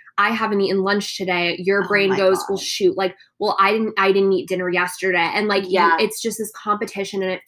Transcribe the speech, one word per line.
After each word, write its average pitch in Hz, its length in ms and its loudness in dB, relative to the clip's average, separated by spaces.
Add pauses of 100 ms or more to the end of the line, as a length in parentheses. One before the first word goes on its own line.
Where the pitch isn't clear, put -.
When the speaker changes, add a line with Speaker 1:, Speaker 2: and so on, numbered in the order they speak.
(180)
Speaker 1:
I 208 120 2
haven't 214 300 0
eaten 190 220 2
lunch 202 340 0
today," 175 420 0
your 196 260 0
Speaker 2:
Oh - 40 -6
Speaker 1:
brain 196 220 2
Speaker 2:
my 185 60 2
Speaker 1:
goes, 190 200 4 (120)
"Well, 196 100 -2
Speaker 2:
God. - 20 -6
Speaker 1:
shoot, - 360 0
like, 185 200 -2 (240)
well, 202 180 0
I 196 140 4
didn't, 220 260 0
I 190 140 4
didn't 196 220 4
eat - 140 -2
dinner 180 220 -2
yesterday." 180 640 0
And, 208 140 -2
like, 196 160 0
you, 180 80 -10
Speaker 2:
Yeah. 170 260 4
Speaker 1:
it's 214 240 -2
just 220 160 -4
this 208 160 -6
competition 202 680 -4
and 185 100 -2
it 180 160 -8